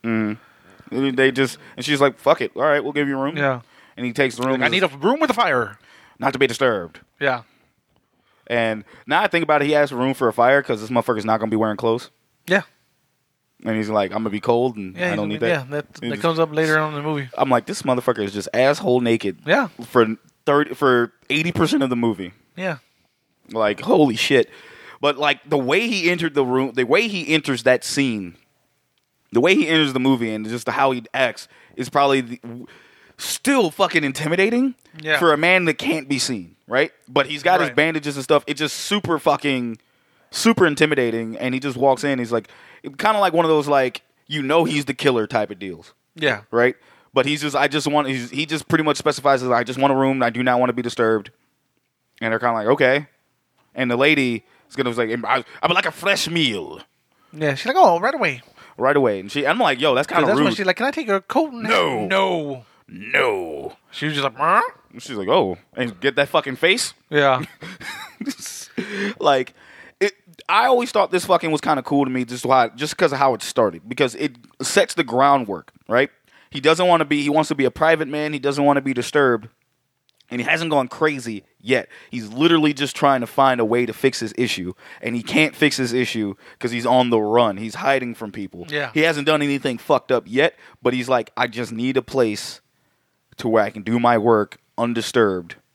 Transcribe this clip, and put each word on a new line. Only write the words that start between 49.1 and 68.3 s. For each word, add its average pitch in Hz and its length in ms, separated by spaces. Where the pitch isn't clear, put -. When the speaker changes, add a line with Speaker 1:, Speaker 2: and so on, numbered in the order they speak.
Speaker 1:
"I 120 200
just 127 160
want 139 140
a - 20
room. 135 260
I 120 80
do 120 140
not 123 160
wanna 123 140
be 123 100
disturbed." 113 480
And 113 100
they're 113 80
kinda 120 140
like, 110 140
"Okay." 139 400
And 123 160
the 120 80
lady 135 460
is - 60
gonna 127 160
be 113 40
like, 113 160
"I'm, 120 180
I'm 170 100
like 185 120
a 160 60
fresh 196 360
meal." 104 540
Speaker 2:
Yeah, 151 220
she's - 120
like, 269 120
"Oh, 180 200
right 226 140
away." 160 280
Speaker 1:
Right 135 180
away. 117 240
And 98 120
she, 139 160
I'm 180 100
like, 147 220
"Yo, 139 160
that's 143 120
kinda 160 200
Speaker 2:
That's 202 100
when 294 100
Speaker 1:
rude." 170 100
Speaker 2:
she's 202 80
like, 180 100
"Can 262 100
I 277 60
take 285 160
your 196 140
coat?" 311 320
And 233 100
Speaker 1:
No. 180 420
Speaker 2:
No. 175 600
Speaker 1:
No. 101 880
Speaker 2:
She - 140
was 151 100
just 139 80
like, 123 120
"Huh?" 170 260
Speaker 1:
She's 127 180
like, 98 120
"Oh." 95 280
And 120 240
get 135 180
that 143 120
fucking 139 280
face. 196 360
Speaker 2:
Yeah. 139 340
Speaker 1:
<laughs> - 40